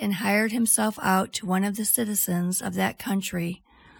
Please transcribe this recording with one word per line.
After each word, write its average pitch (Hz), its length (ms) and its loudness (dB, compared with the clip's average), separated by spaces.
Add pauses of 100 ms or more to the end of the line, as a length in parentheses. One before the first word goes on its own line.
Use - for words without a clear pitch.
and 202 140 0
hired 208 360 2
himself 220 500 2
out 190 320 2
to - 120 -8
one 185 180 2
of 202 140 -2
the 214 80 -2
citizens 185 760 0
of 185 120 -6
that 190 260 0
country, 185 640 -4 (360)